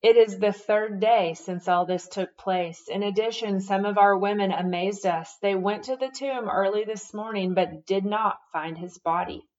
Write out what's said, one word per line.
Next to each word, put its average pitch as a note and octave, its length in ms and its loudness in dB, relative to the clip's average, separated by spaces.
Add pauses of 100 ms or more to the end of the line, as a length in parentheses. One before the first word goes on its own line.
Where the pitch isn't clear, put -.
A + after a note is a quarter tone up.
it A3+ 140 8
is G#3+ 220 6
the G3+ 140 2
third G#3+ 460 -2
day G3+ 360 2
since F3+ 340 -8
all F3+ 160 2
this F3 240 -4
took - 300 -6
place. F3+ 500 -4
In G3 140 -4
addition, G#3 580 -2
some G3 240 0
of G#3 140 0
our G3+ 180 8
women G3+ 340 0
amazed F#3 540 -2
us. E3+ 380 -2
They G3+ 120 2
went G3+ 300 -2
to B3+ 120 -4
the C4 120 -6
tomb C4 400 -6
early G3 360 0
this G#3 280 -10
morning, G#3 420 -4
but F3 320 0
did F#3+ 180 0
not G#3 340 -2 (140)
find D#3+ 260 -6
his F3+ 200 -14
body. - 480 -2 (120)